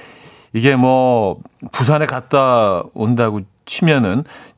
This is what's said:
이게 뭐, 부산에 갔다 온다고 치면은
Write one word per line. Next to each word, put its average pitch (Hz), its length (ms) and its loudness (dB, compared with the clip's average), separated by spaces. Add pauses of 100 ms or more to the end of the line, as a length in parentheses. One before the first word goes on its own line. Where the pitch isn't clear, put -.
(520)
이게 131 240 2
뭐, 127 600 2 (340)
부산에 151 340 0
갔다 127 760 0 (120)
온다고 113 460 -2 (260)
치면은 139 580 0 (340)